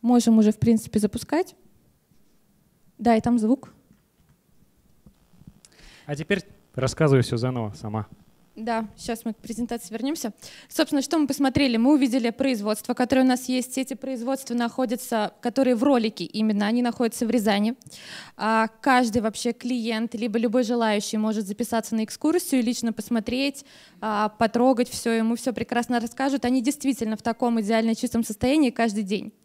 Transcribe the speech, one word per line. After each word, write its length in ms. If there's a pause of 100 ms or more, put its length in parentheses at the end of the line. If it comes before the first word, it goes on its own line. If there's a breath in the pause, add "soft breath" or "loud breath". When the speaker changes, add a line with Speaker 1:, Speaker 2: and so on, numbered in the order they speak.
Speaker 1:
Можем 380
уже, 120
в 60
принципе, 400
запускать. 580 (1400)
Да, 180
и 60
там 160
звук. 360 (2250 soft breath)
Speaker 2:
А 100
теперь 280 (300)
рассказывай 480
всё 160
заново 420
сама. 280 (480)
Speaker 1:
Да, 320 (100)
сейчас 280
мы 100
к 20
презентации 560
вернёмся. 400 (340 loud breath)
Собственно, 360
что 160
мы 80
посмотрели? 500
Мы 160
увидели 380
производство, 640
которое 260
у 60
нас 200
есть. 300
Эти 160
производства 640
находятся, 840
которые 360
в 80
ролике 400
именно, 420
они 160
находятся 460
в 20
Рязани. 460 (600 loud breath)
А, 320 (120)
каждый 400
вообще 320
клиент, 640
либо 240
любой 240
желающий 540
может 280
записаться 480
на 100
экскурсию, 600
лично 280
посмотреть, 720 (380 loud breath)
а, 280
потрогать 600
всё. 240
И 80
мы 140
всё 180
прекрасно 460
расскажут. 440
Они 200
действительно 540
в 40
таком 400
идеально 320
чистом 300
состоянии 480
каждый 320
день. 280 (120)